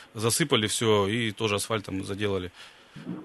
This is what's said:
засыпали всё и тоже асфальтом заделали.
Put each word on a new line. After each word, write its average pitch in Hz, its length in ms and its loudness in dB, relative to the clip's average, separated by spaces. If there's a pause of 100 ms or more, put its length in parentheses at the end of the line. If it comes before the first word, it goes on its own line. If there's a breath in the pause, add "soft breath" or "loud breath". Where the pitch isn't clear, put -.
(160 soft breath)
засыпали 113 520 2
всё 107 380 4
и 110 260 0
тоже 101 240 0
асфальтом 98 500 -4
заделали. 98 460 -2 (720 soft breath)